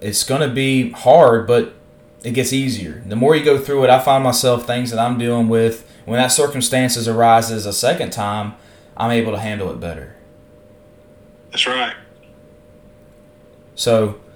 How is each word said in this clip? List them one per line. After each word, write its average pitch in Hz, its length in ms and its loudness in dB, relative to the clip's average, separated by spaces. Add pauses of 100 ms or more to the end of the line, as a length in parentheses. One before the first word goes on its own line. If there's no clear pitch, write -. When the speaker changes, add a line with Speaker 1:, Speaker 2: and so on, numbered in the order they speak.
Speaker 1:
It's 101 240 -4
gonna 139 240 -2
be 131 400 0
hard, 123 580 4
but 117 260 0 (520)
it 117 60 -8
gets 120 200 -2
easier. 113 560 -6
The 104 80 -8
more 139 180 4
you 147 120 0
go 139 140 4
through 139 260 0
it, 127 40 6
I 131 120 6
find 135 240 2
myself, 123 420 0
things 120 240 -4
that 113 80 -4
I'm 120 180 -2
dealing 117 300 0
with, 113 420 0 (220)
when 117 100 -4
that 123 100 2
circumstances 127 800 0
arises 113 600 2
a 98 60 -6
second 135 380 -2
time, 104 440 -6 (420)
I'm 117 140 -2
able 113 200 0
to 101 80 -6
handle 101 300 -8
it 64 100 -10
better. 78 360 -12 (1400)
Speaker 2:
That's - 160 -4
right. 247 280 -6 (1800)
Speaker 1:
So 110 440 0 (160)